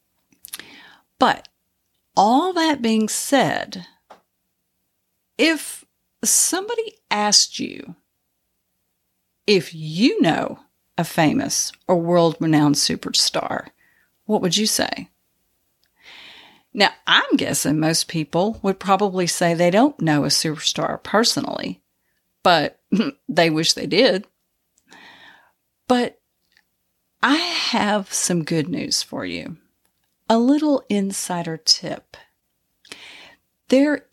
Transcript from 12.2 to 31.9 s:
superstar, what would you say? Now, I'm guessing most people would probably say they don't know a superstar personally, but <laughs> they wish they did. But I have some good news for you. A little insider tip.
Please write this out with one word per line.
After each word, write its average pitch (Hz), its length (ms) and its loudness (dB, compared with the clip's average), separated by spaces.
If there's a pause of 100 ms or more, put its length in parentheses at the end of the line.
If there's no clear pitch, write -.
superstar, - 920 -4 (560)
what 208 140 0
would 175 160 0
you 214 120 0
say? - 420 -4 (1700)
Now, 202 160 2 (160)
I'm 277 300 2
guessing - 420 -2
most 160 280 0
people 175 540 -2
would 190 180 -2
probably 190 460 0
say 170 300 0
they 175 160 2
don't 247 280 2
know 151 240 2
a - 40 0
superstar 151 760 -2
personally, - 800 -2 (600)
but 165 360 2 (240)
<laughs> - 240 -8
they 165 220 2
wish 160 240 0
they - 140 -6
did. 196 400 0 (1600)
But 247 340 -2 (1040)
I 269 140 4
have 214 760 -2
some 175 300 0
good 160 260 -2
news - 320 -4
for - 240 -10
you. 90 320 -10 (720)
A 226 80 4
little 285 500 2
insider 185 720 -4
tip. - 580 -4 (1500)